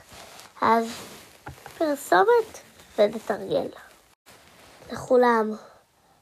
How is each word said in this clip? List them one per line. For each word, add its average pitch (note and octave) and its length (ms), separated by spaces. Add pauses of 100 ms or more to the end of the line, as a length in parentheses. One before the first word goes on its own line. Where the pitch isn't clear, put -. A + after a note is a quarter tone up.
(640)
אז A3+ 220 (920)
פרסומת F#4+ 800 (400)
ונתרגל. G#3 680 (1300)
לכולם, A#3 580 (720)